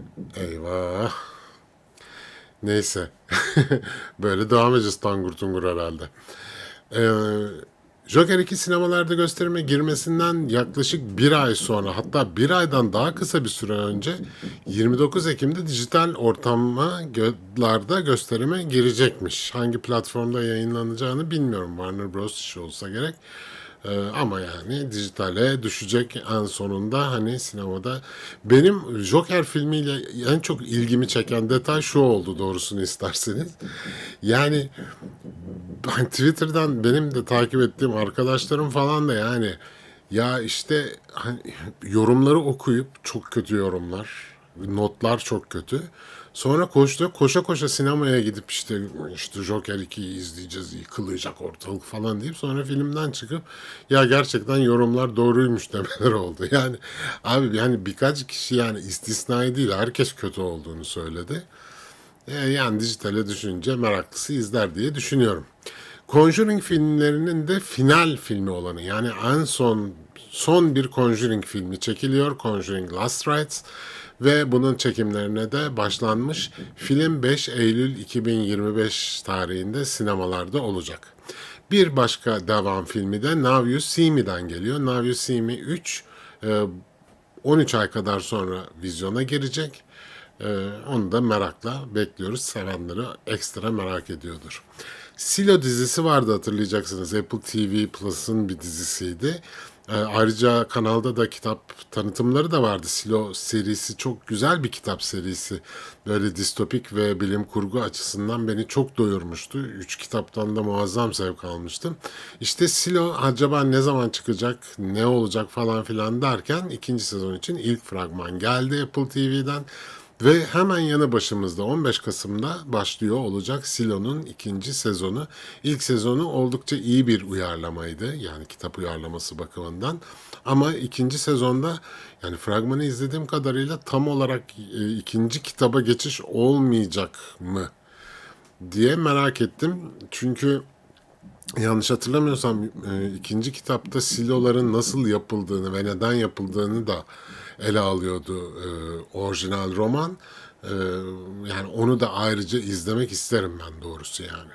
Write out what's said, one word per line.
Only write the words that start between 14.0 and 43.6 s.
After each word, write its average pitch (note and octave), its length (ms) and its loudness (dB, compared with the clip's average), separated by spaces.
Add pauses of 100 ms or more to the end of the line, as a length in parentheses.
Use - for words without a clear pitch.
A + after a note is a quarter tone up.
yirmi A2+ 320 4
dokuz D3+ 280 2
Ekim'de D#3+ 400 0
dijital D#3 480 2
ortamlarda A#2+ 1800 0
gösterime C#3+ 640 0
girecekmiş. B2 920 2
Hangi A#2+ 220 0
platformda A#2+ 640 -2
yayınlanacağını A#2 880 -2
bilmiyorum. A2+ 460 0
Warner F#2+ 360 -6
Bros. G2+ 260 -6
işi - 200 -10
olsa E2+ 300 -12
gerek. C#3 260 -6 (720)
Ee, G2+ 120 -2
ama G2+ 420 -2
yani F#2 520 -6
dijitale G#2 720 0
düşecek A#2 680 -2
en A2 140 0
sonunda G#2 640 -2
hani A#2 280 -2
sinemada. G2+ 640 -6 (420)
Benim C#3 560 6
Joker E3 440 4
filmiyle D3 580 -2 (260)
en D3+ 120 4
çok D#3 220 -4
ilgimi A#2+ 460 2
çeken A2+ 420 0
detay C3 320 2
şu - 180 2
oldu G2 400 4
doğrusunu F#2+ 420 -2
isterseniz. G2+ 640 -4 (760)
Yani C#3 480 2 (1160)
ben B2+ 180 2
Twitter'dan D3+ 800 2
benim C#3 320 4
de A#2+ 100 -2
takip A#2+ 360 4
ettiğim A#2+ 340 2
arkadaşlarım C3 760 0
falan D3 380 2
da C3+ 60 2
yani A2 420 0 (560)
ya B2 280 2
işte C#3 560 -2 (160)
hani A#2+ 280 -6 (440)
yorumları B2 560 6
okuyup C3+ 480 0 (160)
çok - 280 -8
kötü G#2+ 240 -2
yorumlar, F#2 540 -2 (580)